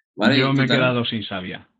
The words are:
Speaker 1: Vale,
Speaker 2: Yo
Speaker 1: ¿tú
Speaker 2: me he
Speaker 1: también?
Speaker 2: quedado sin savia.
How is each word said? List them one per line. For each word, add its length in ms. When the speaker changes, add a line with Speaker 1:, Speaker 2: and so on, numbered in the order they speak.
Speaker 1:
Vale, 240
Speaker 2:
Yo 100
Speaker 1:
¿tú 40
Speaker 2:
me 120
he 20
Speaker 1:
también? 140
Speaker 2:
quedado 240
sin 200
savia. 440